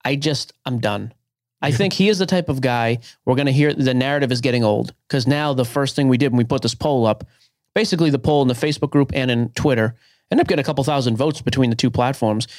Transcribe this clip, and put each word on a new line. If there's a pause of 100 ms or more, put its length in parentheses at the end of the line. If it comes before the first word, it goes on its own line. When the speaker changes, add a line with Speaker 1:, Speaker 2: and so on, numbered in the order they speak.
Speaker 1:
I
just, (120)
I'm
done. (500)
I
Speaker 2:
Yeah.
Speaker 1:
think
he
is
the
type
of
guy (260)
we're
gonna
hear,
the
narrative
is
getting
old, (160)
'cause
now
the
first
thing
we
did
when
we
put
this
poll
up, (500)
basically
the
poll
in
the
Facebook
group
and
in
Twitter, (360)
ended
up
getting
a
couple
thousand
votes
between
the
two
platforms. (120)